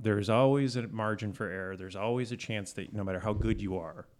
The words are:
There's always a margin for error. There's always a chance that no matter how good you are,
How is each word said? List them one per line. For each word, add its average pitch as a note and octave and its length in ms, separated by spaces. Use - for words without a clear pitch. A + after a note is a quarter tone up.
There's G#2 300
always C3+ 460
a A#2+ 100
margin G#2+ 440
for G2+ 160
error. F#2+ 300
There's F#2+ 180
always A#2 360
a A#2+ 60
chance G#2 360
that - 180
no G#2 120
matter F#2+ 160
how G#2 140
good G#2 280
you F#2 160
are, E2 300